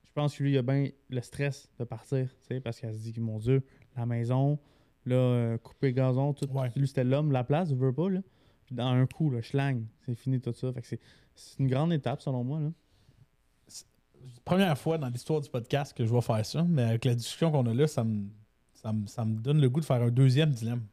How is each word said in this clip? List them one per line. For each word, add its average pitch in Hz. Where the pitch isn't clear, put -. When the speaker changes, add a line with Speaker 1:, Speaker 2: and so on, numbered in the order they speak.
Speaker 1:
je -
pense 147
que 143
lui, 139
il 135
a 123
bien 135
le 127
stress -
de 120
partir, 127
tu -
sais, 127
parce 117
qu'elle 110
se 107
dit 113
que, 113
mon 110
Dieu, 131
la 120
maison, 127
là, 127
euh, 120
couper -
le 127
gazon, 131
tout. 139
Speaker 2:
Ouais. 131
Speaker 1:
Lui, 139
c'était 131
l'homme, 143
la 123
place, 151
veut 127
pas, 160
là. 190
Puis 127
dans 123
un 127
coup, 156
là, 120
schlang, 139
c'est 120
fini 131
tout 120
ça. 127
Fait 127
que -
c'est, 113
c'est -
une 135
grande 147
étape, 139
selon 127
moi, 139
là. 151
Speaker 2:
C'est -
la 127
première 180
fois 160
dans 135
l'histoire 147
du 139
podcast 139
que 123
je 113
vais 120
faire 110
ça, 156
mais 165
avec 113
la 123
discussion 139
qu'on 135
a 113
là, 147
ça 135
me, 104
ça 110
me, 107
ça 113
me 110
donne 143
le 131
goût 147
de 151
faire 123
un 117
deuxième 135
dilemme. 117